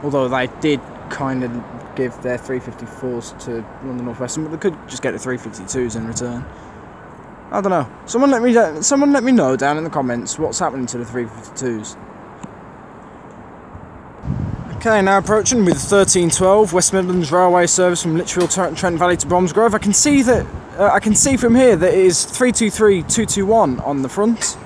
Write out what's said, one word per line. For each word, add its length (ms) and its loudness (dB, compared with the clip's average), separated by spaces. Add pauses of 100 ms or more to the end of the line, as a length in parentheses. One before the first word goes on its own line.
Although 240 0
they 180 0 (160)
did 180 0 (300)
kind 340 -6
of 80 -6 (440)
give 260 -6
their 160 -4
three 220 -6
fifty-fours 800 -12
to 260 -10 (180)
London 220 -8
North 140 -10
Western, 240 -6
but 80 -8
they 60 -10
could 200 -4 (100)
just 140 -14
get 120 -4
the 60 -8
three 180 -6
fifty-twos 580 -8
in 100 -6
return. 400 -8 (1040)
I 100 -2
don't 100 0
know. 160 0 (180)
Someone 240 2
let 140 2
me, 100 4 (300)
someone 280 4
let 120 4
me 80 2
know 240 4
down 240 0
in 40 -6
the 60 -6
comments 480 -4
what's 220 -4
happening 260 -2
to 140 -8
the 60 -8
three 200 -6
fifty-twos. 720 -8 (2750)
Okay, 260 2
now 160 4
approaching 480 2
with 160 2
thirteen 480 4
twelve, 440 4
West 200 2
Midlands 380 0
Railway 340 6
service 380 2
from 120 0
Lichfield, 360 0
Trent, 260 -2
Trent 220 -2
Valley 180 2
to 80 -4
Bromsgrove. 480 2
I 60 0
can 140 0
see 280 4
that, 240 2 (320)
uh, 160 4
I 60 4
can 160 2
see 200 2
from 200 4
here 200 6
that 160 2
it 80 4
is 240 4
three 280 0
two 180 0
three 320 2
two 240 -2
two 220 -2
one 320 2
on 240 -4
the 60 -4
front. 460 -2 (100)